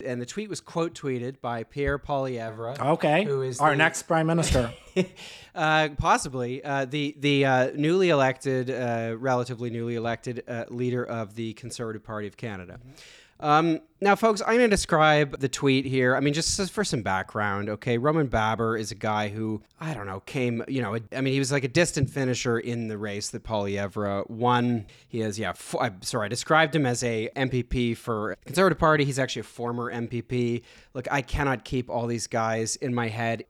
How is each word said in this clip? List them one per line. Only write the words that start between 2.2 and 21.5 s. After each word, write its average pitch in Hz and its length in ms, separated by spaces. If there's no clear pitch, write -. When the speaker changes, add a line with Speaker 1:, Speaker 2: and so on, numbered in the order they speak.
Speaker 2:
Okay. 160 440
Speaker 1:
who 139 180
is 131 180
Speaker 2:
Our 151 100
Speaker 1:
the 143 60
Speaker 2:
next 160 280
prime 160 220
minister. 139 460
Speaker 1:
<laughs> 185 80
Uh, 156 440
possibly. 135 640
Uh, 139 200
the, 143 340
the, 139 260
uh, 131 320
newly 175 320
elected, 131 640
uh, 117 480
relatively 123 520
newly 117 240
elected, 117 540
uh, 120 200
leader 123 360
of 110 320
the 113 160
Conservative 110 500
Party 107 240
of 98 100
Canada. 98 440
Um, 156 420
now, 196 160
folks, 220 260
I'm 226 120
gonna 240 140
describe 156 720
the 135 100
tweet 135 380
here. 131 280
I 135 60
mean, 143 140
just - 240
s-, 196 100
for 208 160
some 131 180
background, 101 680
okay? 117 260
Roman 151 300
Baber 113 500
is 107 140
a - 40
guy 107 340
who, 107 340
I 156 140
don't 101 120
know, 95 140
came, 120 480
you 131 140
know, 107 160
I 131 80
mean, 135 120
he 135 60
was, 135 120